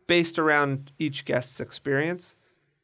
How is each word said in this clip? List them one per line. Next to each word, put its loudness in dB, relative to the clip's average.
based 2
around 2
each -4
guest's -2
experience. -4